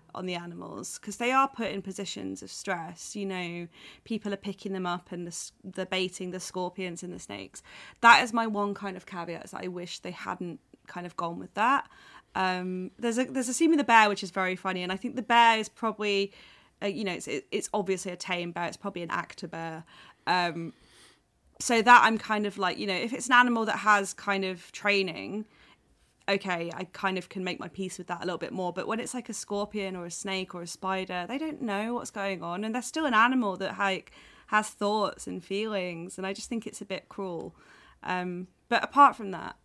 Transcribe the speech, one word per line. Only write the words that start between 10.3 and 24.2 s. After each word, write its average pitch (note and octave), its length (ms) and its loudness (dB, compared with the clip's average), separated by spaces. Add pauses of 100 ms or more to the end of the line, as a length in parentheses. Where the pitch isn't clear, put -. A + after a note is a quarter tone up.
kind F3 180 -12
of F3 120 -12
gone E3+ 200 -4
with F#3 180 -14
that. A#3+ 340 2 (440)
Um, F#3 640 -2
there's A#3 200 0
a, B3+ 80 2
there's B3 240 -2
a B3+ 40 -2
scene E4 180 6
with E4 80 8
the C4 40 4
bear A3 260 8
which G3+ 140 -2
is F#3 80 -8
very F#3 240 0
funny, F#3 280 -4
and F3+ 80 -4
I F#3+ 40 0
think - 200 -8
the B3 60 -2
bear A#3 380 8
is G#3+ 80 -4
probably, G#3 640 -2 (500)
uh, G3 60 -4
you G3 160 -2
know, F#3 100 0
it's, - 140 -8
it, C3 240 -4
it's - 220 -2
obviously F#3+ 400 -2
a - 20 -8
tame F3 380 -4
bear. F3 140 -2
It's F3 100 -8
probably G3 240 -8
an E3+ 100 -6
actor F3 380 -6
bear. E3 340 -8 (440)
Um, E3+ 460 0 (840)
so A#3 220 4
that A#3+ 220 12
I'm A3+ 140 4
kind G#3 280 -2
of G3 120 -6
like, F#3 220 0
you G#3 80 -2
know, F#3+ 80 0
if G#3+ 180 -2
it's - 140 -6
an C4+ 60 4
animal A#3+ 320 6
that A3 140 0
has G3+ 340 4
kind G3 320 -2